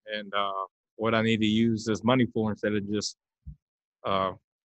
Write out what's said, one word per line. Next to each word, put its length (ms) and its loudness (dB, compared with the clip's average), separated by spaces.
and, 280 -10
uh, 320 -2
what 180 0
I 80 4
need 200 2
to 40 4
use 380 2
this 180 -2
money 260 4
for 240 -2
instead 220 -2
of 160 -4
just, 280 -4
uh, 260 0